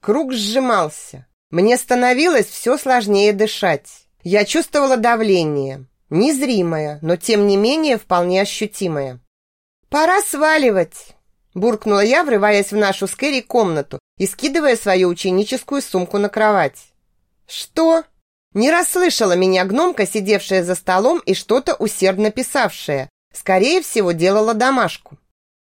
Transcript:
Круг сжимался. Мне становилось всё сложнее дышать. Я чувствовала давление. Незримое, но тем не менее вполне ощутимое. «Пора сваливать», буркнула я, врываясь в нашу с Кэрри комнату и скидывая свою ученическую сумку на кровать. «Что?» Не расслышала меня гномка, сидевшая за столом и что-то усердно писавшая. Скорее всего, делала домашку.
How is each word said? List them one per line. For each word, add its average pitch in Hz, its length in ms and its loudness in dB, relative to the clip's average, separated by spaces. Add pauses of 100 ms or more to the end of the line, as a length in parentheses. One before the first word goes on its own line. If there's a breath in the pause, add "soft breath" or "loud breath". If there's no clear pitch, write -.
Круг 262 340 -2
сжимался. 208 920 -2 (220)
Мне 208 300 2
становилось 247 680 2
всё - 320 -4
сложнее 208 560 2
дышать. 196 720 -4 (160)
Я 202 220 2
чувствовала 277 540 0
давление. 165 880 0 (240)
Незримое, 175 920 0
но 160 160 -2
тем 208 300 2
не 196 100 4
менее 262 400 0
вполне 180 460 0
ощутимое. 160 760 -6 (680)
«Пора 330 320 2
сваливать», 277 960 0 (380)
буркнула 208 500 0
я, 269 180 2
врываясь 208 480 2
в 202 60 -4
нашу 196 300 0
с - 80 -8
Кэрри 277 260 -2
комнату 180 580 -2 (200)
и 190 80 -2
скидывая 277 500 0
свою 185 320 2
ученическую 202 720 -2
сумку 185 380 -4
на 202 100 0
кровать. 208 640 0 (540)
«Что?» 330 580 0 (480)
Не 233 180 2
расслышала 339 680 2
меня 185 280 2
гномка, 226 420 0
сидевшая 196 560 -2
за 180 120 -2
столом 208 460 0
и - 120 -4
что-то 262 440 -2
усердно 208 540 0
писавшая. 202 760 -4 (240)
Скорее 226 480 2
всего, 202 320 -2
делала 196 400 2
домашку. 240 640 -2 (480)